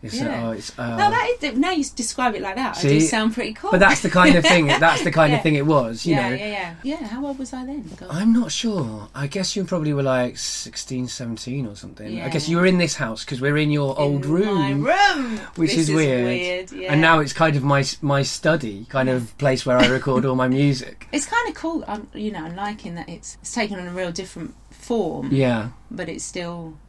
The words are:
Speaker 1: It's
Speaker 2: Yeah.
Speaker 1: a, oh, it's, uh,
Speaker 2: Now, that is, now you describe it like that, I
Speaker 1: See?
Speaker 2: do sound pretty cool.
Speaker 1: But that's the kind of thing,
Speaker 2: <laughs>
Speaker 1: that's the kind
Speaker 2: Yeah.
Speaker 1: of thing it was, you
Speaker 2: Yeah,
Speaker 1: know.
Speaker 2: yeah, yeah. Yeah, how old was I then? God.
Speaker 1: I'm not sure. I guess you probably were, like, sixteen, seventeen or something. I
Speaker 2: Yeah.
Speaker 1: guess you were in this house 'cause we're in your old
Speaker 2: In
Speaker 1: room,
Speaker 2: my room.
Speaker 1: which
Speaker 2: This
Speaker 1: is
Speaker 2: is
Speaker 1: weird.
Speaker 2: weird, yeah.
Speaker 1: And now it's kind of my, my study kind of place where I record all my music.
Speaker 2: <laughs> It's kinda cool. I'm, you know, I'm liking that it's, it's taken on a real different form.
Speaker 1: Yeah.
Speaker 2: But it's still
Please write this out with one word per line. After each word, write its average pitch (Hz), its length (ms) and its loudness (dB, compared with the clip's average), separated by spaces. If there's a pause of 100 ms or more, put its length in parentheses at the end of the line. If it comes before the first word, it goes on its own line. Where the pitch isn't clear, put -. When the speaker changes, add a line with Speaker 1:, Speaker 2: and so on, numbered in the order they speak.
Speaker 1:
It's 107 140 -10
Speaker 2:
Yeah. 240 300 -4
Speaker 1:
a, - 20 -4
oh, 113 40 -4
it's, 107 280 -10
uh, 117 160 -4
Speaker 2:
Now, 415 140 4
that 480 320 0
is, 269 160 -4
now 339 140 2
you 320 120 0 (100)
describe 247 400 -2
it - 80 -6
like 190 140 -6
that, 254 220 -4
I - 20 -8
Speaker 1:
See? - 80 0 (120)
Speaker 2:
do - 20 6
sound 220 320 2
pretty 220 180 -6
cool. 370 200 -6
Speaker 1:
But 180 100 6
that's 190 200 6
the 185 80 0
kind 180 280 6
of 147 80 4
thing, 165 220 6
Speaker 2:
<laughs> 320 120 2
Speaker 1:
that's 165 240 4
the 175 80 0
kind 156 220 6
Speaker 2:
Yeah. 151 60 2
Speaker 1:
of - 40 -6
thing 156 120 4
it 139 100 2
was, 123 400 2
you 165 100 4
Speaker 2:
Yeah, 123 140 0
Speaker 1:
know. 123 80 -2
Speaker 2:
yeah, 214 100 -6
yeah. 180 260 -6 (280)
Yeah, 233 60 -8
how 254 200 -8
old 277 100 -6
was 269 140 -10
I 254 140 -10
then? 269 180 -10 (140)
God. - 120 -16
Speaker 1:
I'm 202 220 2
not 226 180 4
sure. 117 640 -4
I 143 140 -4
guess 185 300 -4
you 190 80 -2
probably 156 260 -2
were, 139 120 0
like, 127 340 0
sixteen, - 720 -8
seventeen 123 580 -8
or 104 80 -12
something. 98 320 -16
I 110 40 -10
Speaker 2:
Yeah. 113 180 -6
Speaker 1:
guess 151 180 -2
you 165 80 0
were 175 100 4
in 185 120 4
this 170 180 0
house 113 300 -6
'cause 127 160 -6
we're 147 160 2
in 151 140 2
your 143 280 0
old 143 240 2
Speaker 2:
In 143 80 -2
Speaker 1:
room, 165 520 2
Speaker 2:
my 285 100 4 (240)
room. 240 200 -4 (200)
Speaker 1:
which 160 140 2
Speaker 2:
This 165 80 2
Speaker 1:
is 156 100 2
Speaker 2:
is 151 60 2
Speaker 1:
weird. 135 320 4
Speaker 2:
weird, 180 440 -4
yeah. - 220 -4
Speaker 1:
And 156 80 6
now 165 180 8
it's 143 140 -2
kind 156 240 2
of 127 80 0
my, 139 180 4 (180)
my 139 200 2
study 127 680 -2
kind 131 220 0
of 127 280 -2
place 135 280 0
where 123 120 4
I 123 100 6
record 127 360 0
all 127 140 0
my 127 100 2
music. 135 600 0
Speaker 2:
<laughs> - 20 -10
It's 285 140 -2
kinda 453 340 -2
cool. 320 300 -4
I'm, 208 240 -8
you 214 180 -6
know, 170 140 -10
I'm 170 100 -10
liking 202 400 -8
that 165 140 -12
it's, - 320 -16
it's - 100 -12
taken 208 260 -2
on 180 80 -8
a 175 60 -10
real 180 220 -4
different 170 420 -12 (140)
form. 160 640 -4
Speaker 1:
Yeah. 120 380 2 (200)
Speaker 2:
But 175 160 -8
it's - 160 -10
still 170 520 -10 (140)